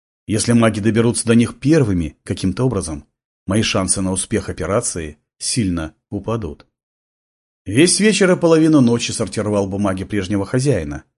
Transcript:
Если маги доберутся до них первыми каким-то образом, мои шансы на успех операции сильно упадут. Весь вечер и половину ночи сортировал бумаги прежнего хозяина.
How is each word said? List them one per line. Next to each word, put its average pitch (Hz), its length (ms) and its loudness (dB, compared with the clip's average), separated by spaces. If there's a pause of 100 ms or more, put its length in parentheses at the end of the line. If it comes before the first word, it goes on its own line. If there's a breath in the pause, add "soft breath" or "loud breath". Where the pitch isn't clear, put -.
(280)
Если 107 240 0
маги 113 260 4
доберутся 113 480 0
до 117 80 4
них 117 240 2
первыми 101 640 0
каким-то 98 420 -4
образом, 92 420 -6 (400)
мои 104 160 0
шансы 98 400 -2
на 95 100 -2
успех 95 380 -4
операции 85 640 -4 (220)
сильно 87 560 -4 (160)
упадут. 101 560 -8 (1000)
Весь 139 340 2
вечер 196 320 4
и 180 60 2
половину 160 440 4
ночи 117 300 2
сортировал 104 560 -2
бумаги 95 380 -2
прежнего 98 420 -4
хозяина. 98 580 -2 (140)